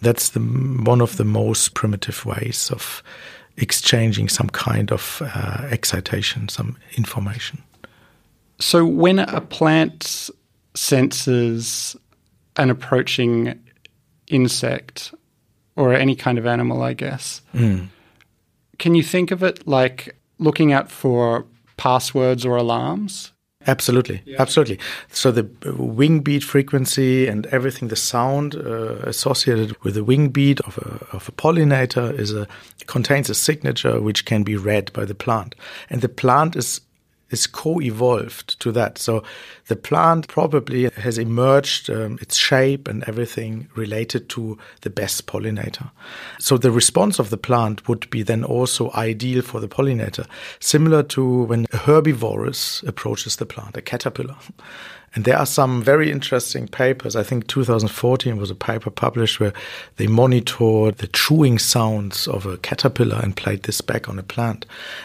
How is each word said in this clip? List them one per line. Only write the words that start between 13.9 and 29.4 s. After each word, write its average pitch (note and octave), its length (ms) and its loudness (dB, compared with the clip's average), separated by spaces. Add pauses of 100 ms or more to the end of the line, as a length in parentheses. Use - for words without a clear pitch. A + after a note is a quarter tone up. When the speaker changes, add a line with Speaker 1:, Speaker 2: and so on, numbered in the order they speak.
Speaker 2:
insect B2+ 840 0 (640)
or B2+ 180 4
any C3 200 2
kind B2 240 0
of A2+ 80 -4
animal, A#2+ 360 0
I B2 100 -2
guess, C3 500 -8 (120)
Speaker 1:
Mm. G2 340 2 (880)
Speaker 2:
can E3+ 160 4
you E3 80 6
think F3+ 280 0
of F#3 120 -2
it - 240 -2
like C3 500 0 (220)
looking D3+ 340 4
out C3+ 180 0
for A#2+ 540 0 (320)
passwords B2+ 680 2
or B2 120 2
alarms? B2+ 760 -2 (340)
Speaker 1:
Absolutely. B2 600 2
Speaker 2:
Yeah. C3+ 140 -14
Speaker 1:
Absolutely. C3 380 2 (320)
So - 220 2
the A2 160 0 (300)
wing C3 420 4
beat C#3+ 240 0
frequency C3 800 2
and G#2+ 200 -4
everything, B2+ 420 -2
the G#2+ 80 -4
sound, C#3 580 0
uh, A2+ 500 -6
associated A2+ 800 0